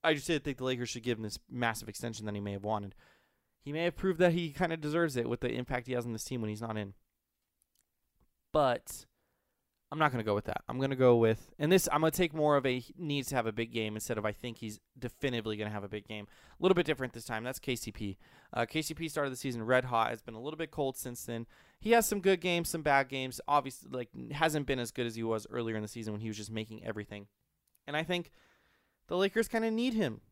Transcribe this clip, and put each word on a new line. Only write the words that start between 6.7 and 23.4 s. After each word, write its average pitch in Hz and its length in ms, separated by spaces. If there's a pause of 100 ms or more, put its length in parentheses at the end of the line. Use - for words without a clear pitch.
in. 101 160 (1600)
But - 540 (840)
I'm 147 80
not 151 120
gonna 123 120
go 107 120
with 104 100
that. - 240
I'm 123 100
gonna 135 180
go 127 200
with, 113 420
and 160 140
this, 185 180
I'm 147 100
gonna 160 100
take 160 240
more 151 240
of 135 80
a 127 140
he - 180
needs 143 300
to 135 80
have 117 100
a 110 60
big 117 200
game 110 220
instead 110 240
of 107 80
I 104 60
think 117 260
he's 107 220 (180)
definitively 117 580
gonna 107 140
have 104 140
a 101 40
big 104 180
game. 104 220
A - 340
little 185 120
bit 170 100
different 131 300
this 117 100
time. 113 200
That's 131 140
K 131 160
C 117 160
P. 98 280 (340)
Uh, 117 140
K 156 160
C 151 100
P 160 160
started 143 220
the 127 60
season 117 260
red 127 240
hot. 117 240
Has 113 100
been 113 140
a 113 80
little 151 160
bit 160 120
cold 135 280
since 123 260
then. 117 220 (340)
He 214 120
has 233 140
some 208 140
good 180 220
games, 170 260
some 165 140
bad 139 260
games. 131 400